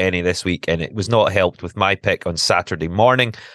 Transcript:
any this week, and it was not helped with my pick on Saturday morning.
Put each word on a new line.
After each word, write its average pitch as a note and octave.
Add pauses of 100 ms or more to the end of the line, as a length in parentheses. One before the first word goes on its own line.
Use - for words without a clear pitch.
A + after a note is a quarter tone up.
any F2+
this F2+
week, F2
and E2
it -
was G2+
not A2
helped F#2
with F2
my G2
pick -
on E2+
Saturday F2
morning. A#2 (220)